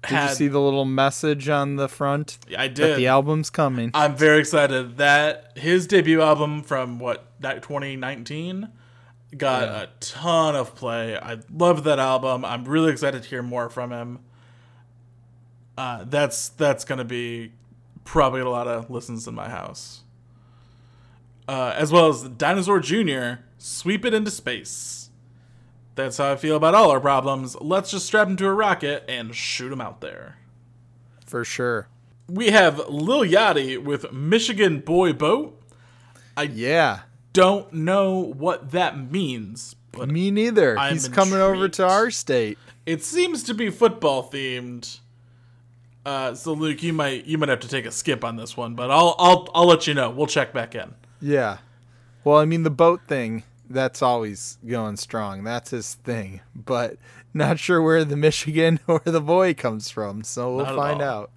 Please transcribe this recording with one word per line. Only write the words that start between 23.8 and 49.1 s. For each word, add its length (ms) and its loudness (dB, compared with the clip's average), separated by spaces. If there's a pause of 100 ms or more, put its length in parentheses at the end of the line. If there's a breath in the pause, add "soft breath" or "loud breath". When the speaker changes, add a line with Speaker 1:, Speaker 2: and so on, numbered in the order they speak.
Speaker 2:
It 80 2
Into 180 -2
Space. 800 -10 (920 soft breath)
That's 140 -6
how 140 0
I 40 0
feel 200 0
about 200 4
all 160 8
our 80 4
problems. 640 0
Let's 300 -2
just 140 -6
strap 220 2
'em 100 -2
to 100 0
a 60 2
rocket 540 0
and 280 -8
shoot 360 -8
'em 100 -10
out 200 -12
there. 360 -16 (880 soft breath)
Speaker 1:
For 200 -6
sure. 420 -4 (400)
Speaker 2:
We 240 0
have 380 6
Lil 360 0
Yachty 560 2
with 300 -6
Michigan 680 2
Boy 340 2
Boat. 460 0 (800 soft breath)
I 60 -2
Speaker 1:
Yeah. 560 0 (340)
Speaker 2:
don't 400 4
know 400 0 (240)
what 340 -4
that 400 -2
means, 640 -6 (160)
but 180 -10
Speaker 1:
Me 220 0
neither. 460 4
Speaker 2:
I'm 160 0
Speaker 1:
He's 160 -2
coming 300 4
over 300 4
to 140 0
Speaker 2:
intrigued. 80 6
Speaker 1:
our 200 4
state. 460 -2 (280 soft breath)
Speaker 2:
It 180 -4
seems 400 -2
to 100 -6
be 160 -2
football 600 2
themed. 720 -10 (1080 soft breath)
Uh, 280 -4
so 200 -6
Luke, 280 -2
you 120 -2
might, 320 -2
you 120 -2
might 120 0
have 100 2
to 80 -14
take 180 -4
a 60 -8
skip 320 -4
on 120 -6
this 220 -12
one, 180 -6
but 140 -4
I'll, 300 6